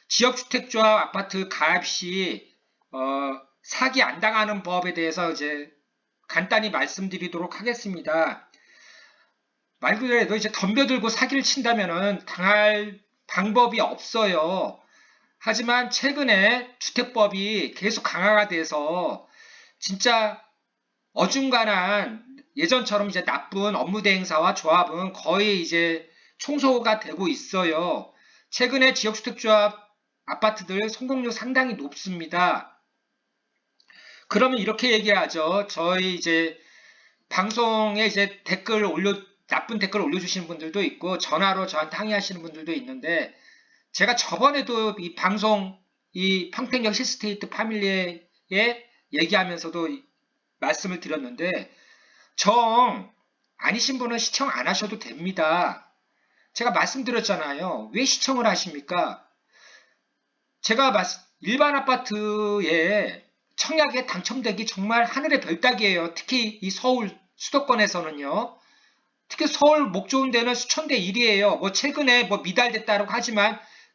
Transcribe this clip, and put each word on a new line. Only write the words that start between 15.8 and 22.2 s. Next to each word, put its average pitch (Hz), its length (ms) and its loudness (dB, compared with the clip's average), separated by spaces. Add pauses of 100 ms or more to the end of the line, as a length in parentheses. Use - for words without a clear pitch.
최근에 247 880 2
주택법이 202 960 0
계속 - 260 -2
강화가 208 460 2
돼서 156 800 -2 (500)
진짜 214 640 0 (680)
어중간한, 214 1120 2 (320)